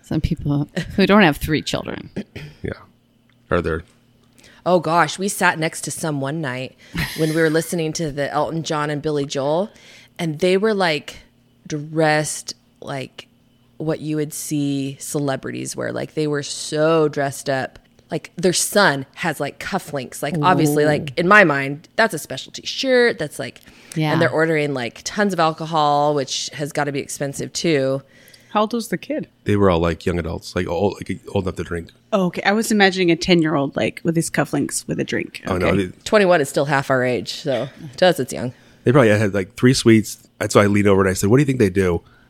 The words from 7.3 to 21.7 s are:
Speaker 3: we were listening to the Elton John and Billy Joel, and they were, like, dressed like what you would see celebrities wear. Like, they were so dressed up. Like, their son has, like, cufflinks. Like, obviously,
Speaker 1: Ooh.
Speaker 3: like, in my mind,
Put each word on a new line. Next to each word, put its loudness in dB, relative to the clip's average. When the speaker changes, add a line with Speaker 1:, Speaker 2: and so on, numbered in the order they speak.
Speaker 3:
we 2
were 4
listening -2
to -4
the -4
Elton -2
John -2
and -4
Billy -2
Joel, -2
and -4
they 2
were, 2
like, -2
dressed -2
like -12
what -4
you -4
would -4
see -4
celebrities -6
wear. -6
Like, -8
they -2
were -4
so 0
dressed -4
up. -4
Like, -8
their 0
son 2
has, -4
like, -6
cufflinks. -8
Like, -4
obviously, 4
Speaker 1:
Ooh. 2
Speaker 3:
like, -2
in 0
my 8
mind, -2